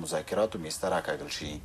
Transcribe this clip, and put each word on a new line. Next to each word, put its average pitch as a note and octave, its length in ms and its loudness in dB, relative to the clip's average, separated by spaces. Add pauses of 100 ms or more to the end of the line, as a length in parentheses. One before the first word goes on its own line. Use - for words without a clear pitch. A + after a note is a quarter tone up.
مذاکراتو F#2 580 2
میز D#2 160 -4
ته F#2+ 160 0
راکاږل D2+ 440 -2
شي. D2+ 140 -4 (120)